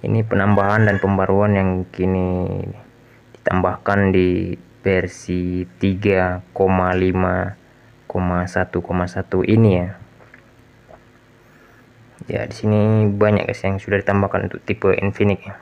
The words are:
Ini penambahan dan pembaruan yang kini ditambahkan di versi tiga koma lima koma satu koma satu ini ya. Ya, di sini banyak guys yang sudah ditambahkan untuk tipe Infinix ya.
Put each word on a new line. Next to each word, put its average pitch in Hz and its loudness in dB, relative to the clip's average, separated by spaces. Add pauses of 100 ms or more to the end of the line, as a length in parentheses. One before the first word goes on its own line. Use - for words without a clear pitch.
Ini 110 0
penambahan 104 2
dan 101 2
pembaruan 98 2
yang 92 0
kini 92 -2 (760)
ditambahkan 95 0
di 90 0 (340)
versi 90 -4 (160)
tiga 92 0 (160)
koma 92 2
lima 92 0 (480)
koma 90 -2
satu 92 -2
koma 90 -2
satu 92 -4
ini 104 4
ya. 90 -6 (2500)
Ya, 104 -4
di - -14
sini 107 2
banyak 104 0
guys - -6
yang 98 -4
sudah 98 0
ditambahkan 98 0
untuk - -10
tipe 101 0
Infinix 101 0
ya. - -16